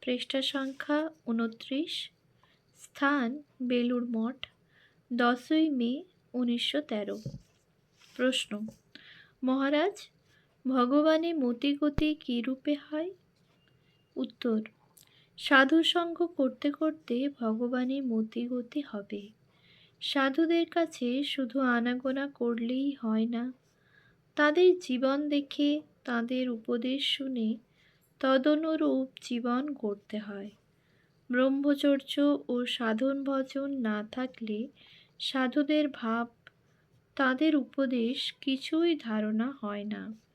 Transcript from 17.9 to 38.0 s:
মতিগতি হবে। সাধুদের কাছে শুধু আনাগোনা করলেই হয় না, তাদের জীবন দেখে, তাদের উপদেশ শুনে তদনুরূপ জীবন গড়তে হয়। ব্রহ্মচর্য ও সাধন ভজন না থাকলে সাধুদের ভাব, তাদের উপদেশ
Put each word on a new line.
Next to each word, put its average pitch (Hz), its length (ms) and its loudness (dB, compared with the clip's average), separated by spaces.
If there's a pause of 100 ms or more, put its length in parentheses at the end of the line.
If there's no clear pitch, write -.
মতিগতি 240 800 -4
হবে। 208 480 -10 (720)
সাধুদের 311 640 2
কাছে 294 580 -2
শুধু 269 360 -4
আনাগোনা 254 680 0
করলেই 240 640 -2
হয় 220 340 0
না, 240 280 -4 (840)
তাদের 359 440 6
জীবন 269 500 0
দেখে, 294 520 0 (220)
তাদের 254 460 -2
উপদেশ 240 560 -2
শুনে 233 520 -2 (640)
তদনুরূপ 285 880 2 (120)
জীবন 247 520 -2
গড়তে 208 460 -6
হয়। 208 300 -12 (840)
ব্রহ্মচর্য 277 1160 4
ও 247 180 -2
সাধন 247 580 0
ভজন 269 480 -2
না 220 400 -2
থাকলে 233 560 -6 (520)
সাধুদের 285 720 0
ভাব, 233 380 -4 (880)
তাদের 277 400 2
উপদেশ 254 840 -2